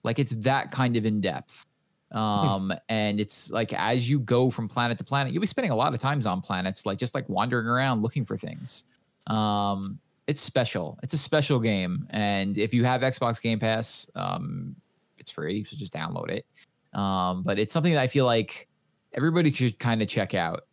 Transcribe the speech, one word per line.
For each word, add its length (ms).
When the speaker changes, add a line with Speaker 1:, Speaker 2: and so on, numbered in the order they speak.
Speaker 1:
Like, 160
it's 140
that 380
kind 240
of 100
in 140
depth. 460
Um, 600
Speaker 2:
Hmm. 60
Speaker 1:
and 320
it's 300
like, 200
as 380
you 100
go 300
from 180
planet 300
to 80
planet, 260
you'll 80
be 80
spending 240
a 40
lot 180
of 80
times 240
on 160
planets, 440
like, 120
just, 180
like, 140
wandering 380
around 340
looking 240
for 100
things. 480
Um, 680
it's 140
special. 640
It's 100
a 40
special 400
game. 520
And 480
if 160
you 100
have 160
Xbox 420
Game 180
Pass, 560
um, 600
it's 120
free, 320
so 140
just 160
download 380
it. 140
Um, 440
but 140
it's 140
something 220
that 80
I 60
feel 180
like 420
everybody 400
should 260
kinda 260
check 280
out. 400